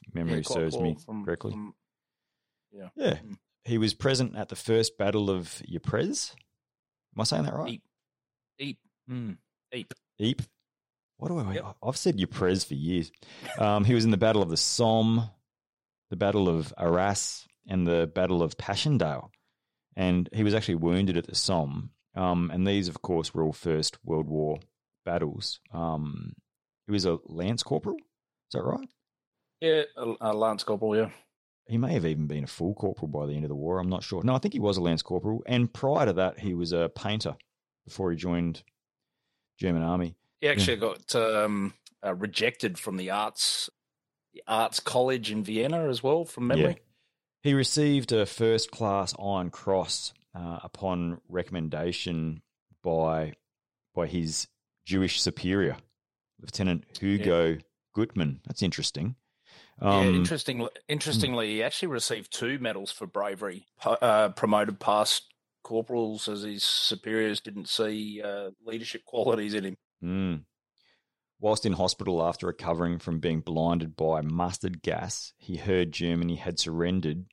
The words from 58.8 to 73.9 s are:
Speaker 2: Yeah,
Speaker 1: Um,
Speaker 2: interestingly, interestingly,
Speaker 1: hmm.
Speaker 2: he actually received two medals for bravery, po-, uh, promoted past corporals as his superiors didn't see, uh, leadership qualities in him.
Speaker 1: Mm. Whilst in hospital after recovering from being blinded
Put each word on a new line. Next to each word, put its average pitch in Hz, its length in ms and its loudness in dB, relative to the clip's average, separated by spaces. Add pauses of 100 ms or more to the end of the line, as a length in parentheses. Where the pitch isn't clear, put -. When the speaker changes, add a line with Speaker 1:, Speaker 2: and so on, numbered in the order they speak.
Speaker 2:
Yeah, 101 160 6
Speaker 1:
Um, 95 160 6
Speaker 2:
interestingly, 123 560 0 (160)
interestingly, 127 640 0
Speaker 1:
hmm. 107 60 -2
Speaker 2:
he 110 100 0
actually 165 240 -2
received 113 440 -4
two 131 280 -4
medals 101 320 -6
for - 160 -10
bravery, 98 580 -6 (140)
po-, 107 120 2
uh, 107 360 6
promoted 104 500 2
past - 460 4 (400)
corporals 113 640 -2
as 104 140 -6
his 104 200 -6
superiors 110 800 0
didn't 101 280 -12
see, 107 540 -2
uh, 101 280 -6 (140)
leadership 113 400 -8
qualities 110 500 2
in 101 100 0
him. 95 120 -6 (260)
Speaker 1:
Mm. 90 420 -2 (960)
Whilst 107 260 2
in 101 60 2
hospital 92 500 0
after 85 240 -2
recovering 85 540 -2
from 82 180 -4
being 80 220 0
blinded 82 560 0